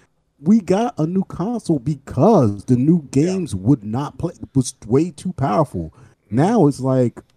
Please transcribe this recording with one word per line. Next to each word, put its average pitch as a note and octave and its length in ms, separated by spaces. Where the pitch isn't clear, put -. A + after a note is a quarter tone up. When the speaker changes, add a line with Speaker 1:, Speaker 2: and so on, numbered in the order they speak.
Speaker 1:
we G#3 220
got F#3+ 360
a D#3 80
new F#3 200
console F3+ 540
because C3 840
the B2 140
new D#3 240
Speaker 2:
Yeah. C3+ 120
Speaker 1:
games F#3 300
would G#2 300
not A#2+ 340
play, E3+ 140
was C3+ 200
way D3 240
too - 220
powerful. C3 600
Now F3 360
it's C#3 120
like, B2+ 400